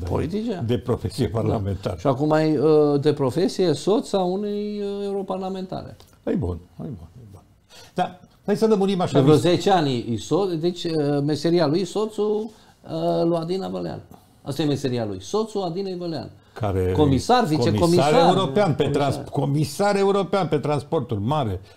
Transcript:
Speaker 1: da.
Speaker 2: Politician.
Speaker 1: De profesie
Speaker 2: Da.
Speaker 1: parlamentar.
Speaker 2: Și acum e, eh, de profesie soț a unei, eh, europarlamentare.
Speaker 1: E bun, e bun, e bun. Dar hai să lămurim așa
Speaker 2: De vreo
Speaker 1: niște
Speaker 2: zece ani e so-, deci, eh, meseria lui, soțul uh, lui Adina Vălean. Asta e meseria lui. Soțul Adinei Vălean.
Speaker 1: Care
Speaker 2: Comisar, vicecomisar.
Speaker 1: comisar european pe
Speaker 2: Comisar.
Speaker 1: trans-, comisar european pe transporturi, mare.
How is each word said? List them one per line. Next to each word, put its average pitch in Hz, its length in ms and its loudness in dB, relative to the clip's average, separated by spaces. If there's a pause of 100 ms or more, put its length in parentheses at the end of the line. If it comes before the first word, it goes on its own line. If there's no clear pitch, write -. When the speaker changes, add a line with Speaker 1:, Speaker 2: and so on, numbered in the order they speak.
Speaker 1:
da. 90 60 -6
Speaker 2:
Politician. 180 560 -4
Speaker 1:
De 117 120 2
profesie - 540 -2
Speaker 2:
Da. 113 80 -2
Speaker 1:
parlamentar. 101 600 -2
Speaker 2:
Și - 80 -2
acum 139 240 2
e, 156 120 4
eh, 156 160 2 (420)
de 147 120 2
profesie 156 600 0
soț 220 400 0
a 196 100 2
unei, 208 560 -4
eh, 202 60 -4 (180)
europarlamentare. 190 920 -6 (300)
Speaker 1:
E - 100 0
bun, 90 220 -2 (220)
e - 40 -12
bun, 92 320 -12
e 120 160 -20
bun. 95 100 -20 (520)
Dar - 280 -4 (240)
hai 208 120 0
să 220 100 4
lămurim 196 340 2
așa - 160 0
Speaker 2:
De - 60 6
vreo 143 100 8
Speaker 1:
niște 156 160 4
Speaker 2:
zece 180 220 2
ani 139 420 2
e 110 40 -2
so-, 175 420 -2
deci, 175 240 -2
eh, 165 100 -4 (320)
meseria 156 420 2
lui, 175 180 0
soțul 214 640 -2 (420)
uh, 170 340 0
lui 170 120 2
Adina 180 300 -4
Vălean. 180 320 -8 (420)
Asta 139 200 -4
e 160 40 2
meseria 135 400 0
lui. 98 160 -8
Soțul 214 420 -2
Adinei 185 340 -6
Vălean. 160 320 -8 (240)
Speaker 1:
Care 92 380 -2
Speaker 2:
Comisar, 147 540 4
vicecomisar. 156 340 2
Speaker 1:
comisar 170 340 4 (140)
european 190 460 2
pe 151 100 0
Speaker 2:
Comisar. 139 280 0
Speaker 1:
trans-, - 180 -8
comisar 147 640 0
european 196 520 2
pe 151 100 2
transporturi, 143 640 -2
mare. 117 400 -2 (160)